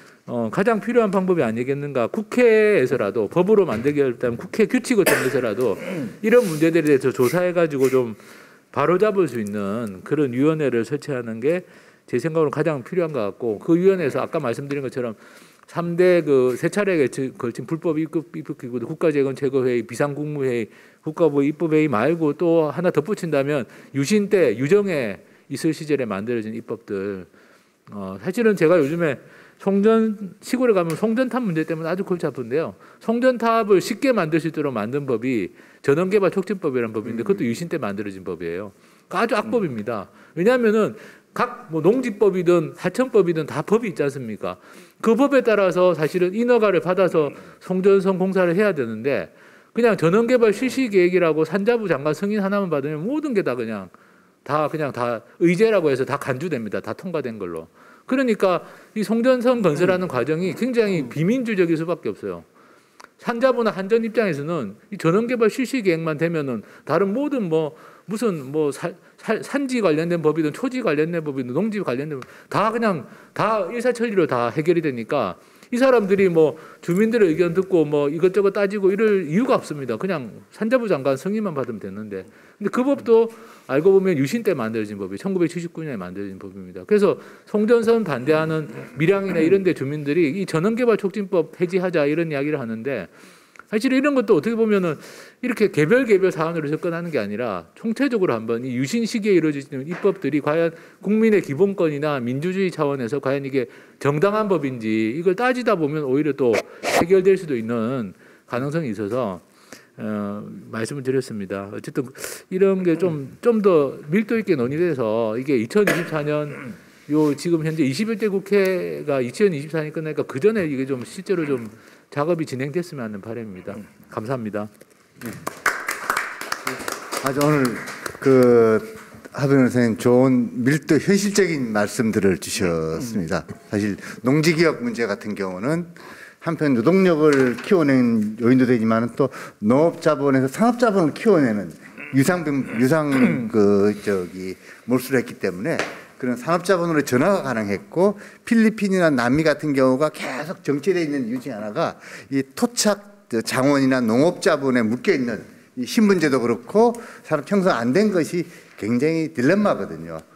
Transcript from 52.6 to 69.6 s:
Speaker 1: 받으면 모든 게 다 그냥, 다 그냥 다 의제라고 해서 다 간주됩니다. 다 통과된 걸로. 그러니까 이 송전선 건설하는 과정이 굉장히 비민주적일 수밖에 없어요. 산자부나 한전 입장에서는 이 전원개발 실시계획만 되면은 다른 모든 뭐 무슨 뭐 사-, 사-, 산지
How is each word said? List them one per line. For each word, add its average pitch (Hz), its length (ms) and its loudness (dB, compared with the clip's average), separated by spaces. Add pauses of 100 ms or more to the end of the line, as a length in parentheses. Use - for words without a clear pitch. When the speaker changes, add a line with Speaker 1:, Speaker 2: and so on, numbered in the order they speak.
Speaker 1:
받으면 151 380 -4
모든 294 260 -4
게 196 100 0
다 143 120 -2
그냥, 110 340 -8 (560)
다 151 240 -2
그냥 151 240 -6
다 120 300 -4 (180)
의제라고 180 500 4
해서 131 140 0
다 131 140 -2
간주됩니다. 127 600 -4
다 104 120 -8
통과된 143 460 -8
걸로. 85 300 -10 (360)
그러니까 208 580 0 (320)
이 214 80 -2
송전선 240 600 2
건설하는 180 460 2
과정이 151 460 -2
굉장히 208 540 0
비민주적일 185 720 0
수밖에 160 320 -4
없어요. 92 340 -8 (720)
산자부나 240 540 0
한전 190 340 0
입장에서는 160 680 -2 (160)
이 190 80 -10
전원개발 226 500 2
실시계획만 175 720 0
되면은 143 440 -2 (220)
다른 196 300 2
모든 277 340 -2
뭐 160 280 -2 (300)
무슨 175 440 -4
뭐 147 220 0
사-, 170 200 -8 (240)
사-, - 260 -4
산지 254 380 -2